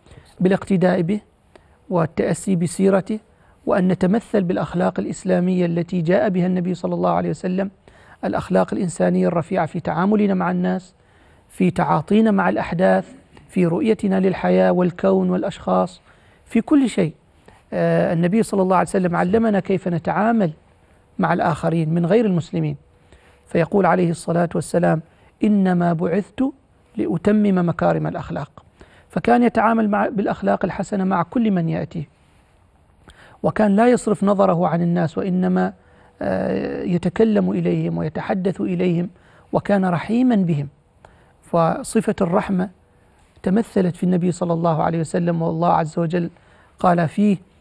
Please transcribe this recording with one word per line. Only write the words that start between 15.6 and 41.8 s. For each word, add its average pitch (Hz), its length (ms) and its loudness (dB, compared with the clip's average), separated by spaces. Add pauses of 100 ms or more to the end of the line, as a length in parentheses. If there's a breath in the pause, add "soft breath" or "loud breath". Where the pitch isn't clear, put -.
في - 160 0
كل 277 280 2
شيء. 175 260 -2 (580 soft breath)
آه، 170 400 2
النبي 175 300 2
صلى 196 200 0
الله 185 140 2
عليه 175 120 0
وسلم 180 280 -2
علمنا 202 440 0
كيف 190 280 -4
نتعامل 180 640 0 (640 soft breath)
مع 165 140 0
الآخرين 165 600 0
من 170 120 0
غير 220 180 4
المسلمين، 160 520 -2 (680 soft breath)
فيقول 180 400 0
عليه 175 240 2
الصلاة 170 440 -2
والسلام: 170 480 0 (420 soft breath)
"إنما 185 480 2
بعثت 180 520 -2 (520)
لأتمم 202 720 0
مكارم 165 380 0
الأخلاق". 165 560 -10 (460 soft breath)
فكان 240 340 2
يتعامل 226 480 2
مع، 208 180 0
بالأخلاق 196 560 -2
الحسنة 190 400 -4
مع 185 180 0
كل 226 280 0
من 175 180 0
يأتي، 160 400 -6 (1300 loud breath)
وكان 196 340 2
لا 226 120 4
يصرف 220 360 2
نظره 190 440 2
عن 170 140 0
الناس، 170 360 0
وإنما، 185 540 0 (500 soft breath)
آه، - 600 -4
يتكلم 190 680 0
إليهم 170 480 -2
ويتحدث 180 640 -4
إليهم، 180 480 -2 (440 soft breath)
وكان 196 320 0
رحيما 226 500 0
بهم. 165 340 0 (760 soft breath)
فصفة 185 800 0